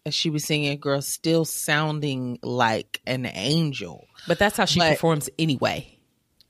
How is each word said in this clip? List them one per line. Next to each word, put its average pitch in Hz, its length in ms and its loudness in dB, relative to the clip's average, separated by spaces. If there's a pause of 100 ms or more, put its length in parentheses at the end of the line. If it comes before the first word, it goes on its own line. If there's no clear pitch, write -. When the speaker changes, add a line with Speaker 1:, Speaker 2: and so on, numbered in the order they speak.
Speaker 1:
as 151 80 -4
she - 160 0
was 147 140 -2
singing, 147 360 0
girl, 139 220 0
still 165 420 0
sounding 147 1000 -2
like 120 640 0
an 127 180 -2
angel. 123 800 -2 (220)
Speaker 2:
But 170 100 0
that's 208 200 2
how 202 80 2
she - 140 2
Speaker 1:
But 165 120 6
Speaker 2:
performs 156 360 2 (120)
anyway. 123 480 0 (640)